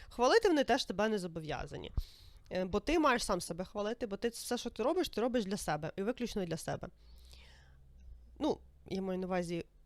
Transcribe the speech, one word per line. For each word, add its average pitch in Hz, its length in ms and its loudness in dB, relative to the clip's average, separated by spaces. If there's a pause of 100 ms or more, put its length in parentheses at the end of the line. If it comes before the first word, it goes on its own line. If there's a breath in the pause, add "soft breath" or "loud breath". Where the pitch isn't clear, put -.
Хвалити 381 400 6
вони 302 160 6
теж 247 200 4
тебе 208 240 0
не 214 100 0
зобов'язані. 156 760 -6 (580 loud breath)
Е, 185 140 0
бо 190 160 0
ти 311 180 2
маєш 262 260 4
сам 185 160 0
себе 170 240 -6
хвалити, 208 420 -4
бо 196 100 -4
ти 240 120 -2
все, 226 300 -4
що - 120 -6
ти - 120 -6
робиш, 339 260 2
ти - 120 -4
робиш 240 240 2
для 190 120 -4
себе 156 400 -4
і 196 60 -4
виключно 220 420 -2
для 165 120 -4
себе. 175 320 -6 (1500 soft breath)
Ну, 285 200 2 (320)
я 190 120 -4
маю 185 160 -2
на 185 80 -4
увазі 175 380 -2 (220)